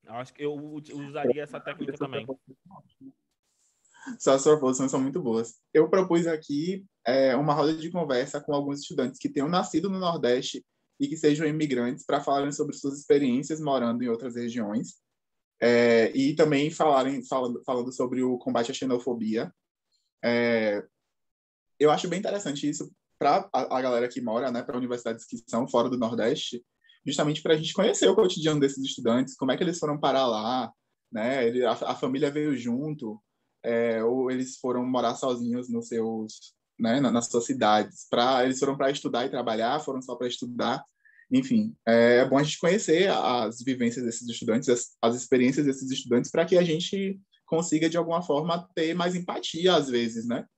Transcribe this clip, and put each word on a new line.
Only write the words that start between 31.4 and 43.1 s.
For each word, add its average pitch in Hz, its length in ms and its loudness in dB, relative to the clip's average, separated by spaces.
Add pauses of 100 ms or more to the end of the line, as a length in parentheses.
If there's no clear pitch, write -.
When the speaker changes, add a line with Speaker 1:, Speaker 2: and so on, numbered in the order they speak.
Speaker 2:
Ele, 123 160 0
a, 113 80 4
a 120 240 -2
família 143 360 0
veio 151 240 0
junto, 120 680 -4 (420)
é, 117 400 0
ou 127 280 2
eles 127 260 -4
foram 123 260 -2
morar 123 300 0
sozinhos 123 560 -2
nos 117 180 -4
seus, 110 680 -6 (240)
né, 117 200 2
na, 127 120 2
nas 117 160 0
suas - 180 -2
cidades. 107 640 0
Pra, 123 340 2
eles 131 140 0
foram 139 180 0
pra 143 140 0
estudar 135 340 -2
e 135 60 -4
trabalhar, 117 520 -2
foram 131 200 -6
só 127 140 -10
pra 123 120 -4
estudar. 120 560 -4 (480)
Enfim, 120 440 2 (120)
é, 117 300 6
é 127 120 6
bom 131 80 4
a 147 60 4
gente 147 160 -4
conhecer 180 500 4
as 117 520 0